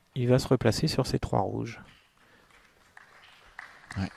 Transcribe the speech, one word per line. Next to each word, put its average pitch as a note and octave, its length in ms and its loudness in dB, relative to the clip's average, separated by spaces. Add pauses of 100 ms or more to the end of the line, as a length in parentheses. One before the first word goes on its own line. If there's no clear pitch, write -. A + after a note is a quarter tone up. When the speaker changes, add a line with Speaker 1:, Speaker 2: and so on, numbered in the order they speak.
(140)
Speaker 1:
il A#2+ 140 0
va B2+ 100 6
se B2+ 80 -2
replacer B2 400 2
sur C#3 200 0
ces - 120 -2
trois - 220 0
rouges. A2+ 400 -4 (2250)
Speaker 2:
Ouais, F#2 200 -4